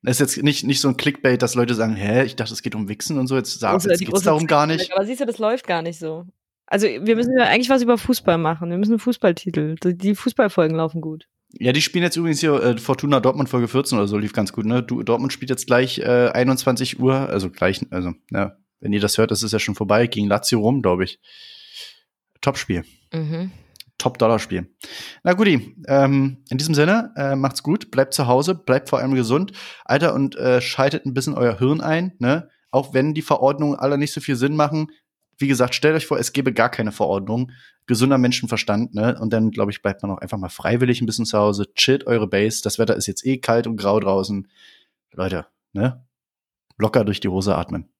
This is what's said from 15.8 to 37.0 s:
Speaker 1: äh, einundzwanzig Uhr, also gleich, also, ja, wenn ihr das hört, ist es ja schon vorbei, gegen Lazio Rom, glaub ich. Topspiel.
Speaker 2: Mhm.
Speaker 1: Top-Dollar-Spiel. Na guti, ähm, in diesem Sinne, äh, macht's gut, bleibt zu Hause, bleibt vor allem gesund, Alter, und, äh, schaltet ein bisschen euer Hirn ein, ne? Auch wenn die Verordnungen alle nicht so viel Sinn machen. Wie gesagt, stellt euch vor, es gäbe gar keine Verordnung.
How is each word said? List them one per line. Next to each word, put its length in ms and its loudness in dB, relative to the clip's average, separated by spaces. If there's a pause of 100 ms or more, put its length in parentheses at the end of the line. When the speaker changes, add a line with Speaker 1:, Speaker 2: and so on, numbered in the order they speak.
Speaker 1:
äh, 300 4
einundzwanzig 680 0
Uhr, 160 4
also 360 -2
gleich, 420 -2
also, 220 -6 (180)
ja, 240 -4 (240)
wenn 120 -4
ihr 80 0
das 160 0
hört, 140 2
ist 120 -2
es 100 -4
ja 60 0
schon 180 -4
vorbei, 320 2
gegen 180 -2
Lazio 340 2
Rom, 220 2
glaub 180 2
ich. 180 -4 (1200)
Topspiel. 420 -2 (300)
Speaker 2:
Mhm. 360 -6 (460)
Speaker 1:
Top-Dollar-Spiel. 800 -2 (480)
Na 100 2
guti, 420 2 (120)
ähm, 640 2
in 80 -4
diesem 160 -2
Sinne, 420 2
äh, 180 -2
macht's 280 -2
gut, 280 -2
bleibt 220 2
zu 140 0
Hause, 280 2
bleibt 360 -2
vor 80 2
allem 160 0
gesund, 380 0 (340)
Alter, 260 2
und, 240 -2
äh, 240 2
schaltet 460 -2
ein 80 -6
bisschen 180 -2
euer 260 0
Hirn 220 2
ein, 380 -2
ne? 320 0 (220)
Auch 200 0
wenn 220 2
die 80 -4
Verordnungen 560 0
alle 180 0
nicht 160 -2
so 80 -8
viel 160 -2
Sinn 180 0
machen. 360 0 (480)
Wie 100 0
gesagt, 260 2
stellt 220 2
euch 100 -2
vor, 120 -2
es 160 -4
gäbe 180 0
gar 160 2
keine 240 -4
Verordnung. 600 -2 (340)